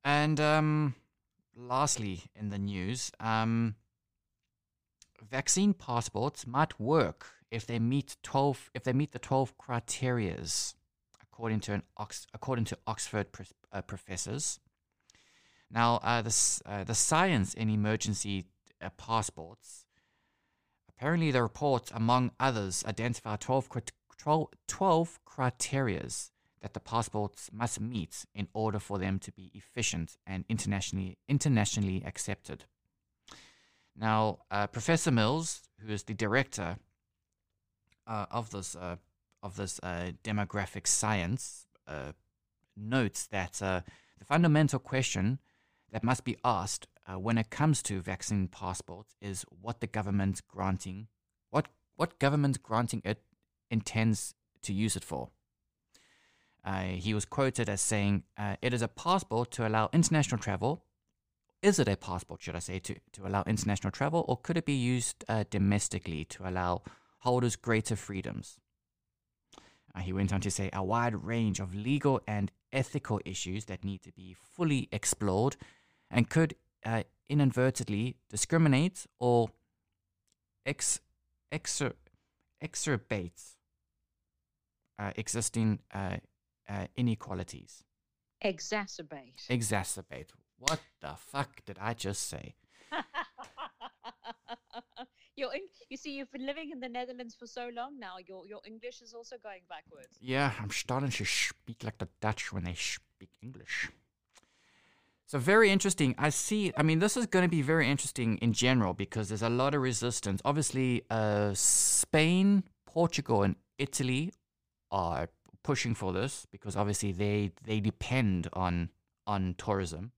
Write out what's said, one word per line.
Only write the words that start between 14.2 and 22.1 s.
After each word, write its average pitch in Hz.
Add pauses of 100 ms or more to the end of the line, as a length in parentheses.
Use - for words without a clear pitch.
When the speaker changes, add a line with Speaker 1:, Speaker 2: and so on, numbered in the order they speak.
Speaker 1:
Now, 117
uh, 117
the 113
s-, -
uh, 101
the 117
science 156
in 110
emergency, 104 (380)
uh, 90
passports - (1120)
apparently, 160
the 127
report, 127
among 120